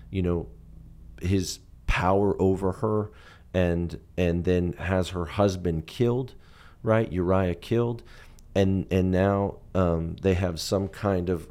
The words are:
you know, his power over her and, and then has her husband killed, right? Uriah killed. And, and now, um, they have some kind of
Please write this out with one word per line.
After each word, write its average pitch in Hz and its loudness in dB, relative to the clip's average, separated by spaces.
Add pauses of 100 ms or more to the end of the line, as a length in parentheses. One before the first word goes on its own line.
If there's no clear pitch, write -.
(100)
you 95 -2
know, 87 -2 (720)
his 92 0 (280)
power 98 2
over 92 2
her 107 -2 (440)
and, 87 0 (200)
and 87 2
then 90 2
has 90 -2
her 90 -4
husband 90 0
killed, 123 -2 (480)
right? 110 2
Uriah 90 2
killed. 117 -2 (520)
And, 95 2
and 92 4
now, 98 2 (180)
um, 82 0
they 95 2
have 87 -2
some 98 -2
kind 92 -2
of 85 -4